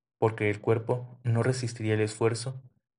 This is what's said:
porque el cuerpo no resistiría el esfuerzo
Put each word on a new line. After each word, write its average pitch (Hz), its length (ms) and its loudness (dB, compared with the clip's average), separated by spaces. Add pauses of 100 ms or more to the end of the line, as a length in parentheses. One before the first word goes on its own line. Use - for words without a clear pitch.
(180)
porque 110 320 2
el 104 100 -4
cuerpo - 600 -2
no 117 220 2
resistiría 117 500 -2
el 107 60 2
esfuerzo 113 600 -2 (380)